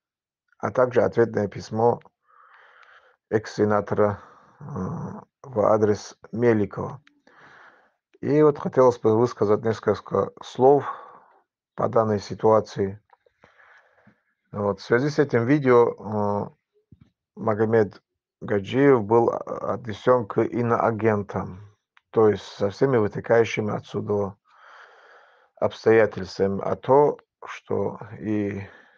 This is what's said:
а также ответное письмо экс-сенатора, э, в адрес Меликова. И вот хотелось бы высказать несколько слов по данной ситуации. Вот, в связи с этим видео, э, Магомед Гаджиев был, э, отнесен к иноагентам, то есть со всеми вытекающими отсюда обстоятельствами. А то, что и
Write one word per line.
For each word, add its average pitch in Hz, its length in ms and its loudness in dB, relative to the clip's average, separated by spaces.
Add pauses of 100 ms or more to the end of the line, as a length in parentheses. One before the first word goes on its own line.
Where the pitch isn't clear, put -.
(600)
а 110 100 -4
также 120 320 2
ответное 107 460 0
письмо 110 540 -2 (1300)
экс-сенатора, 104 880 0 (400)
э, - 40 -20 (760)
в 123 180 -8
адрес 104 600 0 (120)
Меликова. 107 680 -2 (1200)
И 147 220 2
вот 147 160 4
хотелось 131 400 2
бы 110 180 2
высказать 113 460 0
несколько 104 680 -2 (100)
слов 135 420 4 (880)
по - 120 -2
данной 110 320 0
ситуации. 107 800 0 (1500)
Вот, 101 300 -4
в - 20 -18
связи 131 260 0
с 147 100 -4
этим 120 260 0
видео, 127 480 4
э, 104 560 -4 (880)
Магомед 110 640 0 (400)
Гаджиев 113 640 0
был, 117 240 2
э, - 80 -4
отнесен 123 920 -4
к 117 160 -2
иноагентам, 104 1160 -2 (480)
то 113 180 4
есть 98 160 0
со - 260 -6
всеми 135 280 0
вытекающими 107 760 0
отсюда 104 600 -6 (1200)
обстоятельствами. 101 1040 0
А - 140 -4
то, 143 440 2 (260)
что 101 540 -8 (200)
и 101 480 -6 (300)